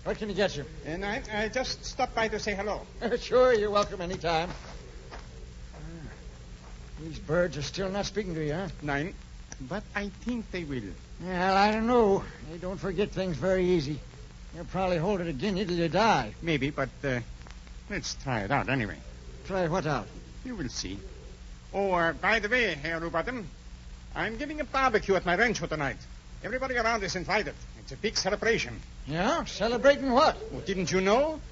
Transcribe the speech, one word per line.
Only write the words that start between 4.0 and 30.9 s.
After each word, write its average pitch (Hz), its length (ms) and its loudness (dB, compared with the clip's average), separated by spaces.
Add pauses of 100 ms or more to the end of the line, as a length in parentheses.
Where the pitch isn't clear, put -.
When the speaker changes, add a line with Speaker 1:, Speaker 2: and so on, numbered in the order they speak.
Speaker 1:
any 180 140 -2
time. 165 340 0 (1300)
Ah, - 20 -14 (1200)
these 156 180 -8
birds 160 380 2
are 143 40 -4
still 185 280 -4
not 196 180 -2
speaking 196 260 -2
to 160 100 -2
you, 147 100 0
huh? 185 140 -2 (140)
Speaker 2:
Nein, 147 320 0 (480)
but 185 220 -6 (120)
I 202 140 -2 (120)
think 226 300 -4
they 180 120 -4
will. 139 180 -4 (420)
Speaker 1:
Well, 185 320 2
I 208 160 8
don't 220 140 2
know. 226 380 6 (280)
They 175 60 -10
don't 180 220 -6
forget 190 320 0
things 185 260 0
very 185 280 4
easy. 151 340 2 (560)
They'll 165 100 -8
probably 185 320 2
hold 175 240 2
it 170 60 0
again 170 280 0
you 196 100 2
till 175 100 0
you 170 120 4
die. 160 540 6
Speaker 2:
Maybe, 151 300 2
but, 135 180 -2 (140)
uh, 131 160 2 (680)
let's 185 260 -4
try 120 260 -2
it 98 80 -2
out 104 200 2
anyway. 110 280 0 (480)
Speaker 1:
Try 185 220 0
what 160 180 0
out? 131 220 0 (360)
Speaker 2:
You 254 120 -8
will 151 140 -4
see. 95 280 -6 (760)
Oh, 196 180 2
uh, 170 220 4
by 190 260 2
the 202 100 -2
way, 233 240 2
Herr 160 260 -4
Rubottom, 170 460 -2 (680)
I'm 202 220 -2
giving 302 220 -6
a 294 40 0
barbecue 233 520 4
at 175 100 2
my 175 100 4
rancho 180 320 4
tonight. 143 300 0 (460)
Everybody 254 320 -2
around 226 280 4
is 175 120 -2
invited. 170 380 0 (280)
It's - 100 -12
a 135 60 -10
big 214 200 0
celebration. 175 640 0 (280)
Speaker 1:
Yeah? 214 380 2
Celebrating 247 680 4
what? 302 260 8 (180)
Speaker 2:
Oh, 127 60 -4
didn't 185 300 0